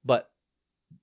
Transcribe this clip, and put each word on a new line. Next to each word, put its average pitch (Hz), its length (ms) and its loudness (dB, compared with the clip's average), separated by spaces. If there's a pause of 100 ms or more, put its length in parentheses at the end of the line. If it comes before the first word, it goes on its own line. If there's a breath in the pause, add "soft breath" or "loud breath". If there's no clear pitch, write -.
But 123 260 -2 (720)